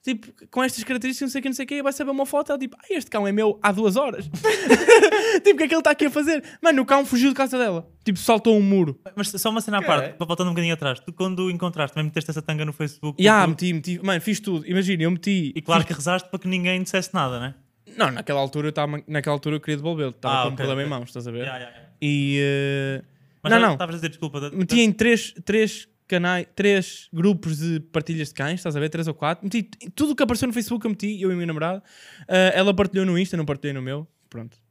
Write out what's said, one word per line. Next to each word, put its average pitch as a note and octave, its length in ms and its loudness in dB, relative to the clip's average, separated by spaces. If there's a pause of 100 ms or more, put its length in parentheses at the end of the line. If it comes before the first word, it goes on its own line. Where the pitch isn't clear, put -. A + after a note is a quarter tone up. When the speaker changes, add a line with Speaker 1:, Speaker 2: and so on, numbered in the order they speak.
Speaker 1:
tipo, B3 240 -6 (240)
com B3+ 120 -2
estas B3+ 220 -2
características, B3+ 440 -4
não B3+ 40 -6
sei C#4 60 -4
o B3+ 40 -6
que, C#4 60 -4
não B3+ 80 -4
sei C4+ 80 -8
o - 40 -12
que, C#4+ 140 -6
vai C#4 120 0
saber C#4 160 -4
uma C#4 160 -2
foto, D4 240 -2
ela C#4+ 80 0
tipo, B3+ 200 -8
"Ah, - 120 -20
este E4 180 -4
cão G#3 180 -2
é G3 60 0
meu G#3+ 300 2
há G3+ 100 4
duas G3+ 240 2
horas." C4+ 320 -2
<laughs> D3 60 -12 (1080)
Tipo, G4+ 140 8
o - 20 -8
que D#4 60 2
é C#4 40 -2
que D#4+ 60 2
ele D#4+ 80 2
tá D#4 80 4
aqui D4 160 2
a C4+ 40 2
fazer? D4 340 0 (180)
Mano, D4+ 200 4
o A3+ 40 0
cão C#4 180 4
fugiu B3+ 240 2
de C4 60 2
casa C4 240 -2
dela. F#3 320 -2 (140)
Tipo, G3 160 0
saltou A3+ 360 4
um G#3 60 6
muro. F#3 380 2 (160)
Speaker 2:
Mas G3+ 140 -4
só G3+ 200 -2
uma A3+ 100 -2
cena G#3 180 -2
à F#3+ 40 0
Speaker 3:
Caralho. D3+ 320 2
Speaker 2:
parte, E3 140 -6
voltando F3 180 0
um F3 60 0
bocadinho E3+ 200 0
atrás, C#3 280 -4
tu F3 120 -16
quando F#3 340 -4
o F#3 40 0
encontraste, E3+ 440 -4
também D#3 120 -2
meteste D#3 240 -4
essa D3+ 100 -6
tanga D3+ 240 -4
no D3+ 80 -6
Facebook? D3+ 480 -8
Speaker 1:
Ya, G#3 220 8
Speaker 2:
tu F3 80 4
Speaker 1:
meti, F3+ 220 -2
meti, E3+ 300 -6
mano, F#3 180 0
fiz G3+ 180 -2
tudo, E3+ 260 -4
imagina, F3+ 380 0
eu E3 80 2
meti F3+ 440 -2
Speaker 2:
E E3 60 -6
claro E3 220 4
Speaker 1:
fiz - 60 -4
Speaker 2:
que F3 60 -6
rezaste F3 340 -4
para F#3+ 100 -10
que - 80 -8
ninguém F#3 380 -2
dissesse F#3 280 -4
nada, C3 280 -2
né? C3 140 -8 (420)
Speaker 1:
Não, C3+ 160 0
naquela B2 280 -4
altura D3 280 -2
eu D3 40 -6
tava, D3 360 -4
naquela D3 260 -2
altura D3+ 220 -4
eu C#3+ 40 -6
queria D3+ 160 -6
devolvê-lo, D3 360 -4
tava C3 220 -2
Speaker 2:
Ah, C3 80 2
Speaker 1:
com A#2+ 80 0
um - 20 -8
Speaker 2:
ok, C3 40 -8
Speaker 1:
problema C3+ 260 -2
Speaker 2:
ok. C#3+ 40 -4
Speaker 1:
em D3+ 40 -6
mãos, A#2+ 180 -8
estás A#2+ 180 -14
a A#2 60 -10
ver? A#2+ 140 -8
Speaker 2:
Ya, C3 120 -10
ya, B2 100 -16
ya. A#2 200 -20 (120)
Speaker 1:
E, C#3+ 400 0
eh, C#3 640 -2 (400)
Speaker 2:
Mas - 100 -2
Speaker 1:
não, A3+ 80 6
Speaker 2:
já A#3 60 4
Speaker 1:
não. F3+ 60 4
Speaker 2:
estavas E3 220 -4
a E3+ 40 -8
dizer, D#3+ 120 -4
desculpa, C#3+ 300 -8
da, D3 100 -8
Speaker 1:
Meti F#3 260 0
Speaker 2:
da A#3 60 6
Speaker 1:
em G#3+ 100 4
três, A3+ 420 0 (100)
três G#3+ 440 -2 (200)
canai-, F3+ 460 -2
três G3 580 0
grupos E3+ 460 0
de D#3+ 220 -2
partilhas D#3 480 -4
de - 60 -18
cães, D3 260 -4
estás D3+ 160 -6
a C#3+ 40 -2
ver? D#3 80 -2
Três E3 200 -4
ou D3+ 60 -6
quatro. E3 300 -4
Meti G3+ 180 -2
t-, - 280 -14
tudo D4 220 -2
o A#3+ 40 -2
que D4+ 60 2
apareceu A#3+ 240 0
no A#3+ 60 -2
Facebook A#3 320 -4
eu A3+ 60 -2
meti, G#3 300 -6
eu F#3 100 0
e - 20 -2
a - 40 -2
minha F3 100 -4
namorada. E3+ 360 -4 (460)
Ah, F#3 260 4
ela G3 200 4
partilhou F#3+ 320 0
no F3 120 2
Insta, F#3 180 -2
não D#3+ 80 -2
partilhei C#3+ 280 -4
no C3 100 -6
meu. C#3+ 240 -8 (240)
Pronto. A#2 260 -16 (140)